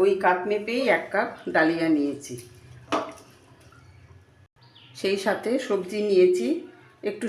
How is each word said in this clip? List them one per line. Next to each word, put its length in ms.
ওই 100
কাপ 160
মেপেই 320
এক 60
কাপ 160
ডালিয়া 320
নিয়েছি। 380
সেই 260
সাথে 260
সবজি 320
নিয়েছি, 380
একটু 200